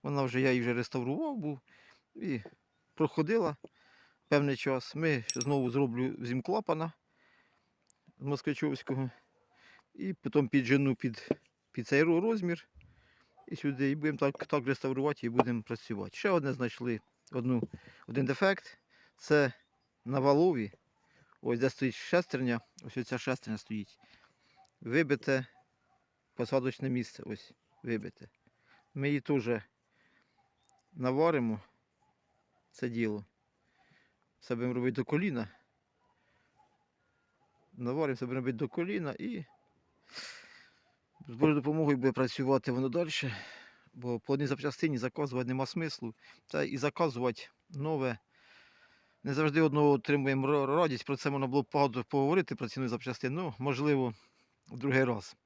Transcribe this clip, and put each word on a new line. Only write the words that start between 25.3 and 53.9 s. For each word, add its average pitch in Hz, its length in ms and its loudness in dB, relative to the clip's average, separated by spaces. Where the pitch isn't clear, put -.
посадочне 131 540 -2
місце. 123 380 -4
Ось - 260 -12
вибите. 113 460 -6
Ми 139 140 -2
її 143 120 0
теж 127 280 0
наваримо. 127 680 2
Це - 180 -6
діло. 110 360 -2
Все - 140 -4
будемо 120 200 -2
робити 123 200 0
до 123 100 -2
коліна. 147 440 0
Наваримо, 135 420 -2
все 127 120 -6
будемо 131 140 -4
робити 123 180 -2
до 135 100 -2
коліна 175 500 -4
і 214 260 -8
з 117 60 -12
Божою 147 200 4
допомогою 147 420 2
буде 127 160 2
працювати 131 600 0
воно 131 160 0
далі. 165 220 -2
Бо 120 260 -6
по - 120 -2
одній 139 140 2
запчастині 139 520 -2
заказувати 127 500 -2
нема 131 180 -2
смислу. 147 480 -6
Та 151 180 -2
і - 120 -4
заказувати 127 720 -2
нове. 135 480 -4
Не 139 120 -4
завжди 151 260 4
одного 147 300 6
отримуємо 135 560 2
ра-, 143 200 2
радість, 147 380 2
про 139 120 -2
це 143 140 -2
можна 135 160 0
було 135 160 2
б - 100 -4
багато 127 320 2
поговорити, 143 500 2
про 120 140 -6
ціну 131 200 -4
запчастин, 123 460 -4
ну, 165 240 -6
можливо, 131 560 0